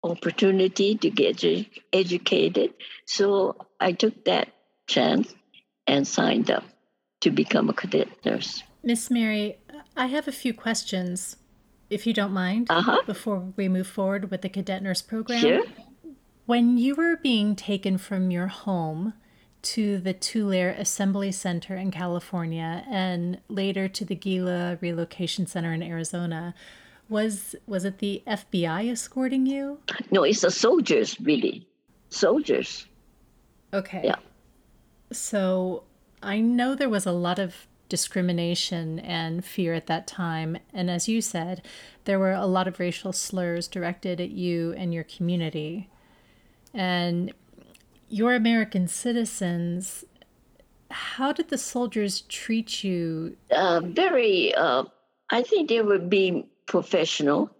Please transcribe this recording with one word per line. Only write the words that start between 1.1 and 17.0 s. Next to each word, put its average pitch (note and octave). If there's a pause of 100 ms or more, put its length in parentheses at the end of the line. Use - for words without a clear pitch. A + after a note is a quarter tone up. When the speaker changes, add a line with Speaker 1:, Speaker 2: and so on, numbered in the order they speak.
Speaker 1:
edu-, F3 (240)
educated. F3 (320)
So G3 (240)
I F3+
took A3
that F3+ (380)
chance G#2 (540)
and C#3
signed -
up - (580)
to D#3+
become -
a -
cadet - (140)
nurse. - (220)
Speaker 2:
Miss A#3+
Mary, G#3+ (400)
I B3+
have D4
a C#4
few B3
questions, F#3 (520)
if G#3
you A3+
don't G3+
mind, F#3+
Speaker 1:
Uh-huh. F3+
Speaker 2:
before F#3+
we G3
move F#3
forward G3
with F#3+
the F#3+
cadet F#3+
nurse F#3
program. A3+
Speaker 1:
Sure. D4 (840)
Speaker 2:
When A#3+
you C4
were E4